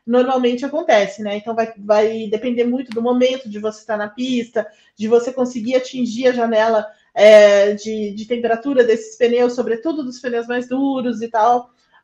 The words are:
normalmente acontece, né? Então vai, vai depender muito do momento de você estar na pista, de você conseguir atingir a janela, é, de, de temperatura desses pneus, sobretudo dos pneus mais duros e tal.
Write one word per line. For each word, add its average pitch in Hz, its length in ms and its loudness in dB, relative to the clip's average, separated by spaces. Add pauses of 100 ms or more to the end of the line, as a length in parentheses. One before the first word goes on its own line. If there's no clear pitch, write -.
normalmente 247 580 0
acontece, 277 580 0
né? 208 140 -6
Então 220 180 -10
vai, 226 220 -4
vai 214 520 0
depender 240 360 -2
muito 247 280 -4
do 226 100 -6
momento 254 480 0
de 208 80 -10
você 214 220 -8
estar 214 180 -6
na 208 100 -8
pista, 240 580 -4 (300)
de 214 100 -6
você 240 240 2
conseguir 254 460 -2
atingir 254 520 -2
a 254 40 4
janela, 226 540 0 (280)
é, 208 600 8
de, 214 400 -6
de 214 120 -12
temperatura 240 560 0
desses 226 360 -2
pneus, 240 340 2
sobretudo 254 500 -4
dos 247 160 -12
pneus 233 280 -6
mais 247 200 -6
duros 254 540 -2
e 233 80 -8
tal. 240 420 0 (340)